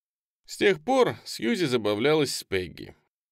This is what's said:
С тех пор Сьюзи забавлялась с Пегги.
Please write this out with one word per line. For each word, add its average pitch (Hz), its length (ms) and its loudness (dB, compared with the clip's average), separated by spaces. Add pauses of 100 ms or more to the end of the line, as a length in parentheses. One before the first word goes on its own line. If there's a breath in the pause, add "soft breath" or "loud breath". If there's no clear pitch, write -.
(460)
С - 120 -16
тех 202 260 2
пор 240 400 2
Сьюзи 214 420 -2
забавлялась 123 720 2
с - 80 -10
Пегги. 90 520 -6 (360)